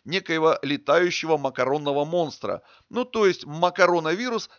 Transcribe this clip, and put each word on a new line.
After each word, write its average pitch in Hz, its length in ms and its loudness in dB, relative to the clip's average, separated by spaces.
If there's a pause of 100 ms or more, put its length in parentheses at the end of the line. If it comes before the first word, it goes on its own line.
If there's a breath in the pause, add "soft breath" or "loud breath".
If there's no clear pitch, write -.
некоего 160 580 0
летающего 160 720 0
макаронного 139 680 -2
монстра. 151 580 -4 (260 soft breath)
Ну, 247 160 -4
то 226 220 0
есть 180 180 0
макаронавирус 175 1160 0